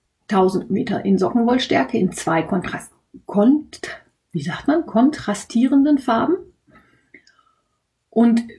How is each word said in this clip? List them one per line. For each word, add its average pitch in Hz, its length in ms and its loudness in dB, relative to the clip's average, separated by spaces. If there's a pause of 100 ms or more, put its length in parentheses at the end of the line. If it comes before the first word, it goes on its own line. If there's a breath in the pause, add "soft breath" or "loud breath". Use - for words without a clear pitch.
(280)
tausend 190 420 0
Meter - 360 -4
in 196 120 4
Sockenwollstärke 240 800 0
in 180 140 0
zwei 165 320 -2
Kontrast-, - 500 -6 (320)
kont-, 240 640 0 (420)
wie 147 120 -6
sagt - 240 -8
man, 311 180 0
kontrastierenden 269 1120 2
Farben 262 380 -2 (1700 soft breath)
und 233 320 2 (180)